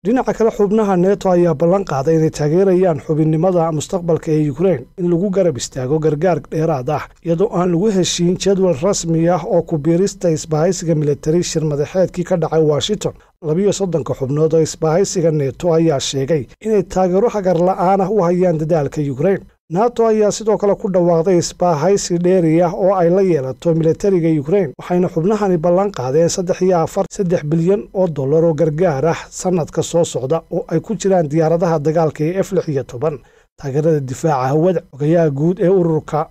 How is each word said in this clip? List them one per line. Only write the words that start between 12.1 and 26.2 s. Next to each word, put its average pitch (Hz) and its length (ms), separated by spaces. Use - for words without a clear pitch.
ka 180 140
dhacay 160 340
Washington, 147 420
labiyo 180 280
soddonka 165 400
xubnood 147 400
oo 160 80
isbahaysiga 160 680
nato 151 420
ayaa 160 260
sheegay 131 480
inay 214 180
taageero 185 460
hagar 185 320
la'aan 185 400
ah 196 80
u 208 160
hayaan 175 320
dadaalka 151 440
Ukraine. 160 340
nato 226 360
ayaa 214 240
sidoo 214 260
kale 202 180
ku - 160
dhawaaqday 175 480
isbahaysi 175 800
dheeri 175 420
ah 170 140
oo 202 180
ay 175 160
la 190 120
yeelato 156 520
militariga 165 540
Ukraine, 165 380
waxayna 180 280
xubnahani 190 500
ballan 180 340
qaadeen 151 380